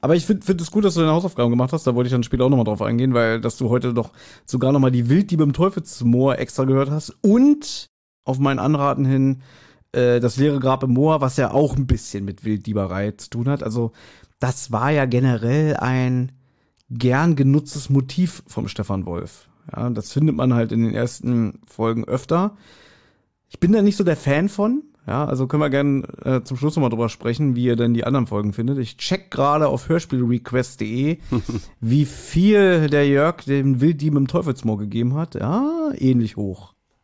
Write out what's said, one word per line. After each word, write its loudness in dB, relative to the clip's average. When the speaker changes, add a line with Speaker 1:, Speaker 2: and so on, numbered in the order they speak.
Speaker 1:
aber 2
ich 0
find, 0
find 0
es -10
gut, 0
dass 2
du -2
deine 2
Hausaufgaben 0
gemacht 0
hast. -2
Da 0
wollte 0
ich -2
dann 0
später 0
auch 4
nochmal 4
drauf -2
eingehen, 0
weil 2
dass -4
du -2
heute 0
doch -2
sogar 0
nochmal 4
die 2
Wilddiebe 4
im 2
Teufelsmoor 0
extra -4
gehört 2
hast -6
und 2
auf -4
mein 2
Anraten 0
hin, 2
äh, 4
das -2
leere 2
Grab 0
im 0
Moor, 2
was -2
ja 0
auch 2
ein -2
bisschen -2
mit -10
Wilddieberei -2
zu -16
tun -4
hat. -2
Also -4
das -6
war 0
ja 2
generell 0
ein -2
gern 2
genutztes 0
Motiv 0
vom -8
Stefan -6
Wolf. -10
Ja, -4
das -8
findet 2
man 2
halt 0
in 0
den 0
ersten -4
Folgen -4
öfter. -2
Ich -20
bin 4
da 4
nicht 4
so 0
der 2
Fan 0
von, -2
ja, -2
also -2
können 0
wir 0
gern, 0
äh, 0
zum -10
Schluss -2
nochmal 2
drüber -2
sprechen, -2
wie -2
ihr 2
denn 2
die 0
anderen 0
Folgen -2
findet. -2
Ich -8
check -6
gerade 2
auf -4
Hörspielrequest -2
punkt -6
de, -2
Speaker 2:
<laughs> -6
Speaker 1:
wie 2
viel 2
der 2
Jörg 2
dem 0
Wilddieben 2
im 2
Teufelsmoor -2
gegeben -4
hat. -6
Ja, -4
ähnlich 0
hoch. -8